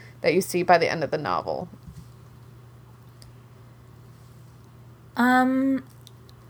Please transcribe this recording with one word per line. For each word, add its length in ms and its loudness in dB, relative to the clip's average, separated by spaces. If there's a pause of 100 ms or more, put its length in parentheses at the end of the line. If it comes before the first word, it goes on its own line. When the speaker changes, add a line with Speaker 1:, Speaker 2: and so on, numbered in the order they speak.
(220)
Speaker 1:
that 120 0
you 80 2
see 220 -4
by 140 6
the 140 0
end 120 -4
of 80 -6
the 60 -2
novel? 520 -6 (3500)
Speaker 2:
Um, 680 2 (680)